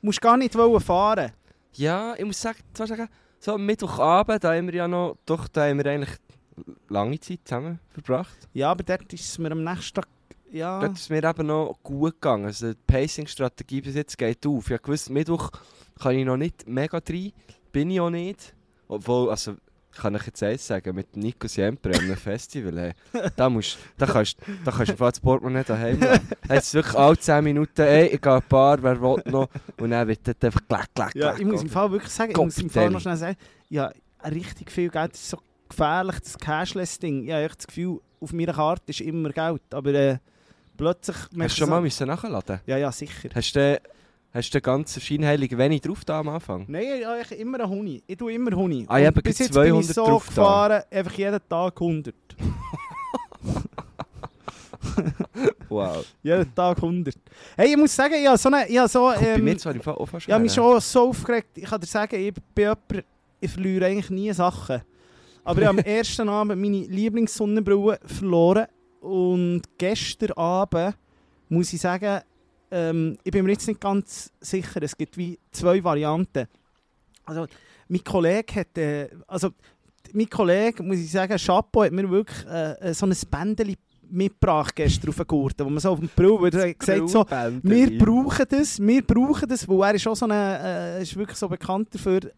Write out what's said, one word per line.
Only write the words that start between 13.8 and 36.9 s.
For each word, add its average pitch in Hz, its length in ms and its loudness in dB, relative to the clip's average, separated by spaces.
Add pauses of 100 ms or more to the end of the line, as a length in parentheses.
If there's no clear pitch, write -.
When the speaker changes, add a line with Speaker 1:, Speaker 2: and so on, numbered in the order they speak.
Speaker 2:
bis 139 140 -10
jetzt 147 220 -6
geht 117 300 -4
auf. 131 220 -2
Ich 131 80 0
hab - 60 -8
gewusst, 147 260 -4
Mittwoch 156 420 -2 (480)
kann 131 160 0
ich 131 100 0
noch 131 120 0
nicht 135 280 -6
mega 135 320 -4 (120)
rein, 180 240 -8 (400)
bin 151 180 0
ich 185 80 0
auch 170 100 0
nicht. 170 460 -8 (320)
Obwohl, 120 440 0
also, 107 240 -6 (360)
kann 104 240 -4
ich 107 100 -4
jetzt - 180 -10
eins 110 220 -2
sagen, 92 300 -6
mit 95 220 -10
Nico 110 320 -6
Siempre 101 440 -2
an 82 120 2
einem 95 100 -2
Festival, 101 640 -8
hey, 87 140 -6 (380)
Speaker 1:
<laughs> - 40 -16
Speaker 2:
da 131 140 2
musst, 113 280 -2 (200)
da 139 80 2
kannst, 110 320 0 (260)
da 131 80 -2
kannst 113 180 -2
du 190 40 0
einfach 123 160 2
das - 100 -6
Portemonnaie 131 460 0
daheim 113 340 -2
lassen. 254 280 4 (100)
Speaker 1:
<laughs> - 120 -14
Speaker 2:
Jetzt - 240 2
wirklich 156 220 0
alle 147 220 8
zehn 151 260 2
Minuten, 151 380 0
ey, 151 260 8
ich 143 140 0
gehe 139 120 6
ein 131 100 6
paar, 135 380 6
wer 127 200 2
will 127 240 2
noch? 135 240 0 (280)
Und 117 140 -4
dann 117 160 0
wird 110 180 -4
dort - 200 -2
einfach - 240 0
klack, 107 260 -2
klack, 120 200 -4
Speaker 1:
Ja, 147 160 0
Speaker 2:
klack, - 100 -6
Speaker 1:
ich 196 40 -2
muss 202 160 0
im 160 60 -6
Speaker 2:
oder? - 60 -10
Speaker 1:
Fall 196 180 0
wirklich 196 220 -4
sagen, 226 180 -2
ich 208 60 0
muss 160 220 2
im 175 100 -4
Fall - 200 2
noch 185 40 0
Speaker 2:
Kopfdeli. 175 240 -4
Speaker 1:
schnell - 0 - (180)
sagen, - 20 -20 (320)
ja, 143 220 -4 (380)
richtig - 420 -10
viel 175 180 -2
Geld, 165 240 -4
das - 80 -20
ist - 100 -14
so 175 60 -10 (300)
gefährlich, 175 520 -2
das - 180 -16
Cashless-Ding. 165 880 -6